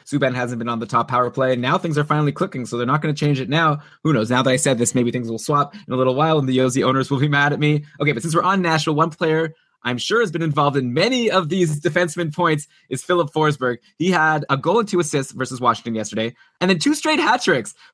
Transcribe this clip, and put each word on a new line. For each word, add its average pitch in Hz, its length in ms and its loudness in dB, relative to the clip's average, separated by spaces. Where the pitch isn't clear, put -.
Subban 135 280 0
hasn't 123 240 -4
been 117 120 -4
on 117 80 -2
the 113 80 -6
top 117 200 0
power 123 240 0
play, 131 220 0
and 123 80 0
now 135 160 0
things 165 220 -2
are 147 60 2
finally 151 280 2
clicking, 135 320 -4
so 117 140 -6
they're 120 80 -2
not 147 160 0
gonna 156 100 0
change 143 280 0
it 113 100 -6
now. 151 300 2
Who 156 120 2
knows? 110 160 0
Now 127 120 2
that 131 60 2
I 131 80 4
said 131 220 2
this, 120 160 0
maybe 120 160 2
things 117 200 -6
will 113 80 -6
swap 143 360 -2
in - 180 -10
a 127 40 -2
little 127 180 2
while, 156 240 2
and 135 100 0
the 127 80 2
Josi 127 260 2
owners 131 280 0
will 135 100 0
be 147 80 2
mad 143 240 2
at 143 80 -4
me. 151 240 2
Okay, 147 120 0
but 117 100 -4
since 160 120 -4
we're 165 80 2
on 190 200 2
Nashville, 160 320 0
one 160 160 2
player 160 440 -2
I'm 123 140 -4
sure 214 220 0
has 208 100 0
been 165 120 -4
involved 143 340 0
in 123 180 -2
many 226 360 2
of 180 180 2
these 160 320 0
defensemen 170 520 -2
points 160 360 0
is 127 140 -6
Filip 175 300 0
Forsberg. 139 460 0
He 175 140 0
had 156 380 2
a 139 80 2
goal 165 220 2
and 214 100 0
two 180 120 0
assists 143 320 -2
versus 127 280 -8
Washington 117 340 0
yesterday, 110 400 -4
and 180 100 0
then 180 80 -2
two 294 160 2
straight 311 240 -2
hat 254 240 2
tricks 139 320 0